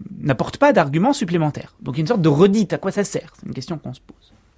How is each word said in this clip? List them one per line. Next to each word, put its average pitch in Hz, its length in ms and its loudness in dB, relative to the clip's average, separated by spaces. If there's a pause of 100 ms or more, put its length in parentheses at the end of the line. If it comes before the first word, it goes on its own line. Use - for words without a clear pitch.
(180)
n'apporte 143 400 -4
pas 285 140 6
d'arguments 175 400 2
supplémentaires. 165 680 -4
Donc 135 140 -8
il 139 40 -8
y - 20 0
a - 20 0
une 151 60 -2
sorte 226 140 0
de 160 60 6
redite, 196 440 4
à 147 60 -2
quoi 190 120 -4
ça 202 140 -2
sert ? - 340 -6
C'est - 80 -16
une 147 80 -10
question 147 240 -8
qu'on 127 160 -12
se - 60 -20
pose. - 320 -20 (260)